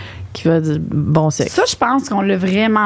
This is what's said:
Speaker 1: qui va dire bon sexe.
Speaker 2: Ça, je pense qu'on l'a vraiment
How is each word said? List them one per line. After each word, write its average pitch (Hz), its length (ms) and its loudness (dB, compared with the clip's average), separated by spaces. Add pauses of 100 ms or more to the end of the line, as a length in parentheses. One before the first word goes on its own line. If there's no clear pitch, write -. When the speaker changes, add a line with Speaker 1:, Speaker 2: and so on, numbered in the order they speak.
(340)
Speaker 1:
qui - 140 -4
va 165 120 4
dire 156 220 0
bon 156 480 0
sexe. - 240 -2
Speaker 2:
Ça, 370 120 2
je - 120 -2
pense 262 320 0
qu'on 196 120 0
l'a 196 140 2
vraiment 208 500 2